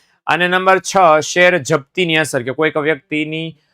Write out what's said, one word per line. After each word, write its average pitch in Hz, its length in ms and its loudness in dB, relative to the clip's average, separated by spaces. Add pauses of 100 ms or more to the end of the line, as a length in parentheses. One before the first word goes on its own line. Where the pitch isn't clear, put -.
(280)
અને 165 200 0
નંબર 185 320 2
છ, 170 400 4
શેર 180 380 2
જપ્તીની 160 580 -2
અસર, 147 280 -2
કે 127 80 -8
કોઈક 156 260 -2
વ્યક્તિની, 156 800 -6 (160)